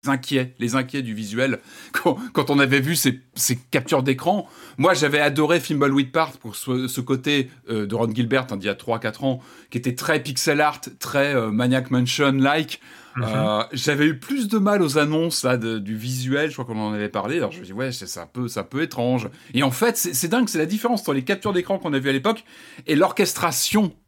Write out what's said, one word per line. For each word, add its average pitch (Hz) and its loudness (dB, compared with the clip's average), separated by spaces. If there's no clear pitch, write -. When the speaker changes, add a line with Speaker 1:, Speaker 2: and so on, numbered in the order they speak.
Speaker 1:
inquiets, 131 -2
les 117 0
inquiets 131 -2
du 117 -6
visuel 110 -2
<laughs> - -20
quand, - 2
quand 143 0
on 143 4
avait 139 4
vu 147 0
ces, 127 0
ces - 0
captures 135 0
d'écran. 135 0
Moi, 175 6
j'avais 147 2
adoré 147 4
Thimbleweed 139 2
Park 160 -2
pour 110 -14
ce, 127 -2
ce 127 -6
côté, 131 0
euh, 107 -2
de 98 -6
Ron 113 0
Gilbert, 123 0
hein, 113 -6
d'il 98 -6
y 104 -2
a 98 -2
trois, 113 -4
quatre 113 -6
ans, 131 0
qui - -4
était 123 -2
très 156 0
pixel 147 0
art, 147 2
très, 143 0
euh, 113 2
Maniac 123 2
Mansion-like. 135 2
Speaker 2:
Mhm. 120 -2
Speaker 1:
Euh, 107 0
j'avais 143 2
eu 156 2
plus 262 -4
de 220 0
mal 202 4
aux 151 2
annonces, 156 2
là, 127 2
de, 113 -4
du 104 -6
visuel, 127 -2
je 143 -8
crois 131 -8
qu'on 113 -6
en 107 -2
avait 104 -4
parlé. 107 -4
Alors 117 -2
je 117 -16
me - -14
dis, 92 -16
ouais, 127 -4
c'est, 110 -10
c'est 87 -10
un 82 -12
peu, 123 -8
c'est 110 -6
un 95 -6
peu 135 -4
étrange. 123 -2
Et 127 2
en 135 2
fait, 233 0
c'est, 175 -4
c'est 165 -2
dingue, 226 2
c'est - -2
la 156 4
différence 214 -2
entre - -2
les 135 0
captures 196 -2
d'écran 185 0
qu'on 165 -4
a 139 2
vues 135 0
à 135 2
l'époque 165 0
et 160 2
l'orchestration 180 2